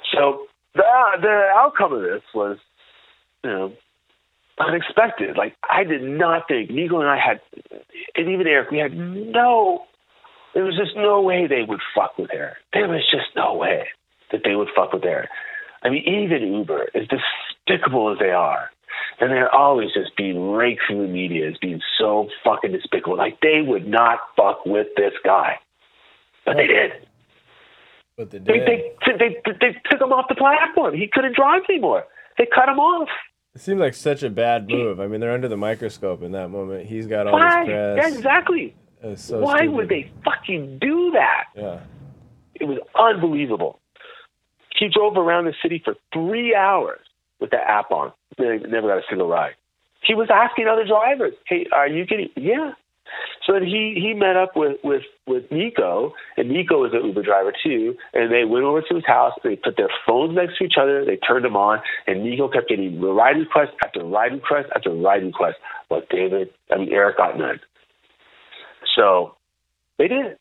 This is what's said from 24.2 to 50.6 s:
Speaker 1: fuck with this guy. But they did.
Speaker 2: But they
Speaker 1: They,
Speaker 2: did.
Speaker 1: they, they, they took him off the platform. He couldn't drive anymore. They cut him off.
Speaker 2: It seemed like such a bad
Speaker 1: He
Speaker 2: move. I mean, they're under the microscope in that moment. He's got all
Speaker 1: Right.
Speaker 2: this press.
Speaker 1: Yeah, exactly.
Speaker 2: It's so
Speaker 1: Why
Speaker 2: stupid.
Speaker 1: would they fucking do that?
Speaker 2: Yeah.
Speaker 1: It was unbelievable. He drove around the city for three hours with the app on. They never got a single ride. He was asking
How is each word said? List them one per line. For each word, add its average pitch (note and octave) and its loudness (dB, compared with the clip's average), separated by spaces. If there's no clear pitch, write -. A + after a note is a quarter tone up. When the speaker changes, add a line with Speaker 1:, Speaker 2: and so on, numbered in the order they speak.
Speaker 1:
fuck - 2
with G#2 0
this G2+ 2
guy. F#2+ 2
But - 0
they - 2
did. - 2
Speaker 2:
But A2 -12
they G3+ -16
Speaker 1:
They, A3 4
Speaker 2:
did. B3+ 0
Speaker 1:
they, A#3 2
they, G#3+ 0
they B3 2
took C#4+ 4
him C4 2
off B3+ 2
the C4+ 0
platform. D4 2
He G3+ -4
couldn't C4 0
drive D4+ 4
anymore. A3+ 0
They A#3+ 4
cut B3+ 4
him C4+ 0
off. E4 2
Speaker 2:
It C3+ -20
seemed G3 -2
like E3 2
such C#3+ -2
a B2+ -2
bad A#2 2
Speaker 1:
He - -2
Speaker 2:
move. G#2+ -2
I G2 -4
mean, G#2+ -6
they're A#2 -2
under B2+ -2
the A2 -4
microscope G2+ -4
in F2 -10
that F#2+ -6
moment. F#2+ -8
He's A2 -10
got G#2 -2
all G2+ 4
Speaker 1:
Right. E4+ 4
Speaker 2:
this G#2+ -4
press. D4+ 0
Speaker 1:
Yeah, C4+ -8
exactly. C4+ 0
Speaker 2:
It's G#2 -12
so - -4
Speaker 1:
Why C#4+ 0
Speaker 2:
stupid. D#4+ 0
Speaker 1:
would G#3+ -4
they D3+ -4
fucking C#3 -6
do E4 0
that? - 0
Speaker 2:
Yeah. G2+ -10
Speaker 1:
It - -6
was C#3 -4
unbelievable. D3+ 0
He G#3 0
drove G#3 2
around E3+ 2
the D#3 -2
city E3 -4
for G#2+ -4
three G#3+ 0
hours F#3+ 0
with - -4
the B2 2
app G#2 0
on. C#2+ -2
They A#2 0
never G#2+ -2
got G2 2
a F#2 -4
single F#2 -2
ride. D#2+ 0
He A3 2
was A3 0
asking A3+ 4